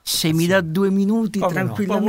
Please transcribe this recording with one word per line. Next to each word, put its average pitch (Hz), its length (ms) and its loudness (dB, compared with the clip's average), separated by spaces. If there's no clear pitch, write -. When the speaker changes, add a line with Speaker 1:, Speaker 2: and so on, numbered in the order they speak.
Speaker 1:
Se - 300 -2
mi 165 160 0
dà 190 120 4
Speaker 2:
Azione. 165 120 -2
Speaker 1:
due 196 200 2
minuti 208 480 0
Speaker 2:
Come 185 120 0
no? 160 140 -2
Speaker 1:
tranquillamente, 208 440 -2